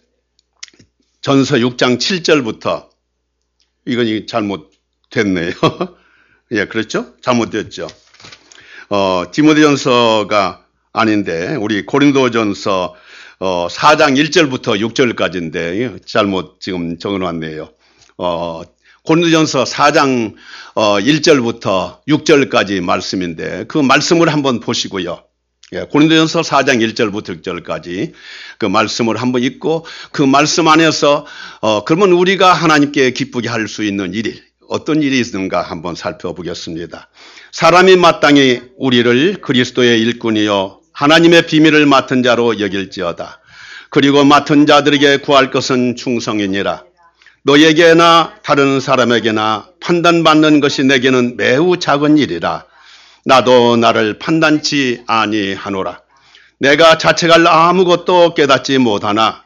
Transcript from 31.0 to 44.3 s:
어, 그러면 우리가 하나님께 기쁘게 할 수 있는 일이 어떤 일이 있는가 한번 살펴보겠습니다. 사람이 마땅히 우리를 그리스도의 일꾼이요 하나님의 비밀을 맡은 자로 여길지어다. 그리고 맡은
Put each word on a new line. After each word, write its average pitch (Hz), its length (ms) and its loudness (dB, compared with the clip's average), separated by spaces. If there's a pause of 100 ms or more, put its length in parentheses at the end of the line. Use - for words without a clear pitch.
어, 104 220 0
그러면 180 280 2
우리가 185 420 2
하나님께 147 580 0
기쁘게 123 380 -8
할 113 180 -6
수 107 160 -8
있는 98 300 -4
일이 107 280 -8 (280)
어떤 151 320 -2
일이 135 180 0
있는가 95 420 -4
한번 85 340 -10
살펴보겠습니다. 85 1120 -12 (420)
사람이 180 440 4
마땅히 143 640 2 (160)
우리를 127 640 0
그리스도의 123 600 0
일꾼이요 107 800 -2 (120)
하나님의 165 540 4
비밀을 151 400 2
맡은 131 340 2
자로 117 380 0
여길지어다. 92 800 -8 (480)
그리고 139 340 2
맡은 143 440 4